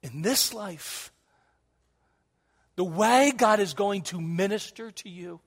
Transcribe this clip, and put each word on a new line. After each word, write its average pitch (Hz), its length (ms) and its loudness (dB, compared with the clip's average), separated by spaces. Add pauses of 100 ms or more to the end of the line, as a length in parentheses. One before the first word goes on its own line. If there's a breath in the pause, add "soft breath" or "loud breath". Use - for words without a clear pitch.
in 143 200 -10
this 240 320 2
life, 202 580 -12 (1700)
the 180 80 0
way 233 500 4
God 214 240 6
is 180 140 -2
going 202 300 -2
to 175 180 -8
minister 196 680 -4
to - 200 -18
you 175 380 -16